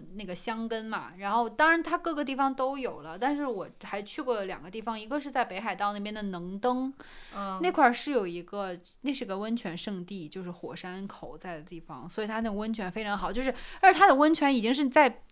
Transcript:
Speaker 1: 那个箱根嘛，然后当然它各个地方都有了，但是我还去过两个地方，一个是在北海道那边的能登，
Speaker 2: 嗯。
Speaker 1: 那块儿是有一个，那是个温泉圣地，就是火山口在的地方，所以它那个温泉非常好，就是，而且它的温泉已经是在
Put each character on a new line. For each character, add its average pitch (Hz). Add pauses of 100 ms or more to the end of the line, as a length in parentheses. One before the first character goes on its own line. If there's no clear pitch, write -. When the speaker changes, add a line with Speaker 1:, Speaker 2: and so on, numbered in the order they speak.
(160)
Speaker 1:
那 214
个 180
箱 226
根 220
嘛， 170
然 202
后 233
当 311
然 330
它 330
各 339
个 294
地 269
方 269
都 269
有 254
了， 160
但 269
是 285
我 196 (160)
还 202
去 214
过 233
两 185
个 170
地 214
方， 220
一 214
个 277
是 285
在 247
北 196
海 208
道 208
那 208
边 208
的 220
能 185
登， 254 (420)
Speaker 2:
嗯。 196
Speaker 1:
那 359
块 311
儿 240
是 240
有 214
一 175
个， 190 (220)
那 277
是 269
个 196
温 220
泉 180
圣 180
地， 180
就 185
是 180
火 170
山 185
口 -
在 175
的 151
地 170
方， 143
所 214
以 214
它 220
那 226
个 -
温 214
泉 208
非 220
常 208
好， 190
就 247
是， 262 (320)
而 381
且 339
它 392
的 320
温 302
泉 277
已 247
经 220
是 285
在 277